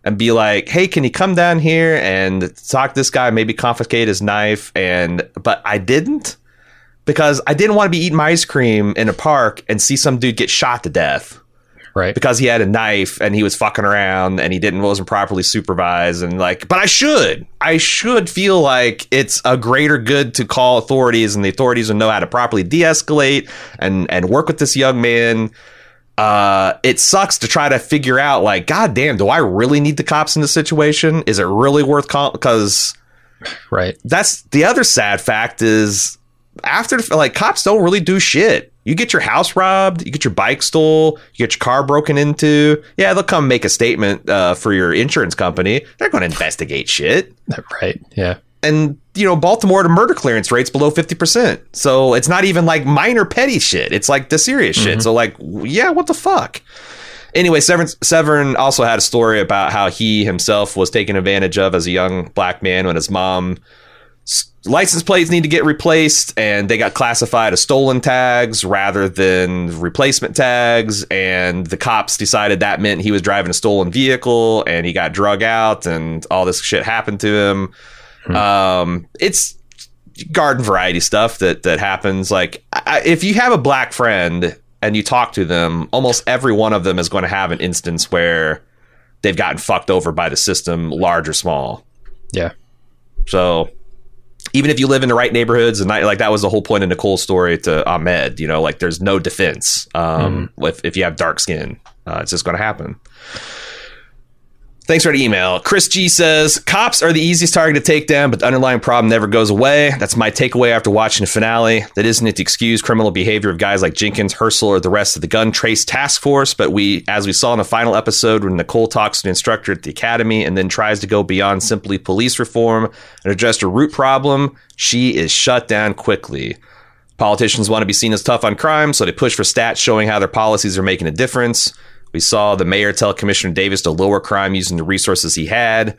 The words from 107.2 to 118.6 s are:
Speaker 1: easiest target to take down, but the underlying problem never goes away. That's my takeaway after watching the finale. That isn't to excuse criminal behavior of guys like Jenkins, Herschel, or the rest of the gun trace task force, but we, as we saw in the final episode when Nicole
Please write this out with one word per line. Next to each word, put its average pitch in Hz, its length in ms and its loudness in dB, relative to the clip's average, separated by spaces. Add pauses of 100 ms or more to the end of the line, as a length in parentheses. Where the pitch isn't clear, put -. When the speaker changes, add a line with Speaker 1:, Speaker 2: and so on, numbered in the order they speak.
Speaker 1:
easiest 170 340 2
target 160 280 2
to - 40 -6
take 147 220 2
down, 143 220 2
but 117 100 -2
the - 60 0
underlying 127 340 2
problem 120 280 2
never 110 200 2
goes 110 200 4
away. 135 520 4
That's - 160 -4
my 110 120 2
takeaway 123 420 2
after 113 200 2
watching 107 320 2
the 95 80 -2
finale. 113 540 2 (100)
That 104 100 0
isn't 113 300 0
to 98 80 -4
excuse 113 400 0
criminal 110 300 0
behavior 104 360 0
of 85 100 -2
guys 101 220 0
like 85 140 0
Jenkins, 104 380 -2
Herschel, 113 360 0
or 95 120 2
the 90 100 -2
rest 101 240 0
of 76 80 -10
the 80 60 -4
gun 110 240 0
trace 110 320 0
task 139 360 -2
force, 139 320 0
but 78 200 -2
we, 101 340 0
as 101 220 -2
we 95 40 -2
saw 120 200 0
in 117 60 0
the 104 60 0
final 117 300 0
episode 110 480 0
when 92 140 -2
Nicole 113 320 0